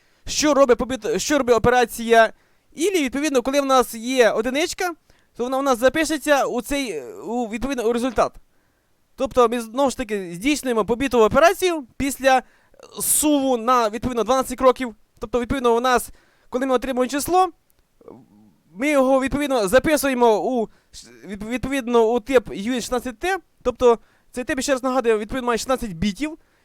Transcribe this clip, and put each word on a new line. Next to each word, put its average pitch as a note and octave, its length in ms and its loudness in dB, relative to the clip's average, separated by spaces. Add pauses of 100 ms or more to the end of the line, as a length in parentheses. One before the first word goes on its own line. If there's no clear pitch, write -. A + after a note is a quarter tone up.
(280)
Що C#4+ 280 0
робить B3+ 240 4
побіт-, A#3 400 -4
що D4 200 0
робить A#3+ 180 2
операція A3+ 760 2 (400)
ілі? F4+ 300 0
Відповідно, C4+ 400 -2
коли C4+ 180 0
в C#4 60 -2
нас C4 280 2
є A#3 360 2
одиничка, D4 640 -2 (420)
то A#3 80 -4
вона C4 140 -4
у C4+ 40 -2
нас C4+ 160 2
запишеться C#4+ 680 0
у G3+ 180 -4
цей, F#3+ 500 -6
у, G#3 360 -6
відповідно, A3+ 400 -4
у A#3+ 40 0
результат. A#3 420 -2 (840)
Тобто B3+ 320 2
ми A#3+ 120 -2
знову A#3+ 300 -2
ж - 60 -10
таки G3+ 380 -8
здійснюємо A#3 500 -2
побітову A#3 400 2
операцію D#4+ 640 2 (100)
після C4 460 2 (580)
суву C4+ 560 2
на, A#3 320 2
відповідно, A#3 360 -4
дванадцять B3 340 -2
кроків. B3+ 360 2 (240)
Тобто, A#3+ 220 -4
відповідно, A#3+ 360 0
у A#3 40 2
нас, B3 300 0 (380)
коли C4 180 -4
ми C4 80 0
отримуємо B3 360 -2
число, E4+ 380 0 (1300)
ми A#3 140 -4
його, C4+ 320 4
відповідно, C4 480 -2
записуємо B3 720 2
у, A3+ 280 -2 (580)
відп-, G#3 220 -12
відповідно, A#3+ 640 0
у A#3+ 80 0
тип B3+ 280 0
U F#3 200 -8
N B3+ 60 -2
шістнадцять B3 440 -6
Т. F#4 200 -2 (240)
Тобто A#3+ 360 2 (340)
цей B3 120 -8
тип, C4 160 -4
ще C#4+ 120 -2
раз B3+ 100 -2
нагадую, B3 360 0
відповідно, A#3+ 280 -6
має A#3 120 0
шістнадцять A#3+ 340 -4
бітів. G#3 460 -6 (260)